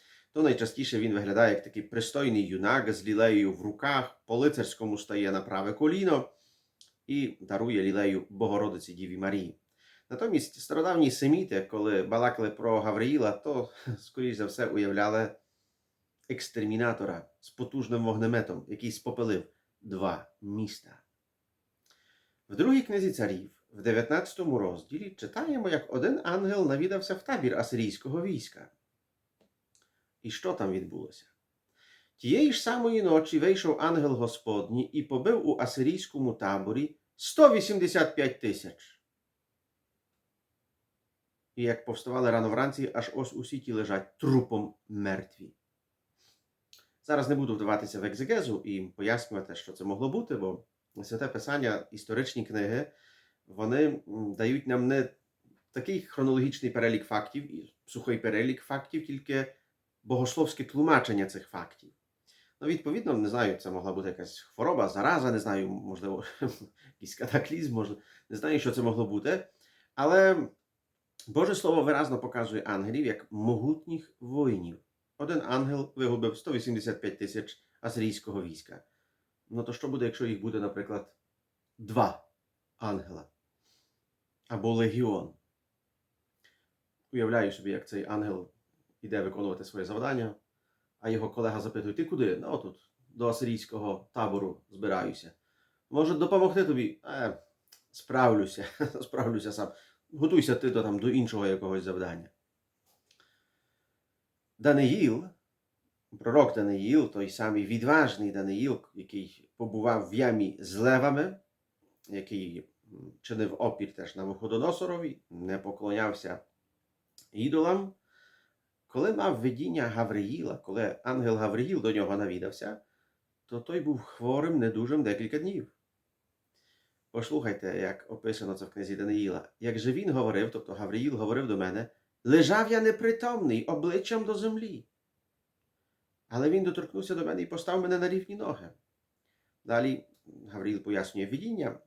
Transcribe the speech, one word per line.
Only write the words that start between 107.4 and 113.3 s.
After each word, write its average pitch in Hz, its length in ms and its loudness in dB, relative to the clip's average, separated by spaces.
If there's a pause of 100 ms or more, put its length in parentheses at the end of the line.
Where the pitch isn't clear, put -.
відважний 113 640 2
Даниїл, 101 480 -2 (140)
який 95 640 -12
побував 110 540 -2
в 101 40 -6
ямі 113 460 2
з 95 160 -10
левами, 135 640 2 (680)
який, 95 600 -8 (240)
м, 90 280 -18
чинив 110 380 -4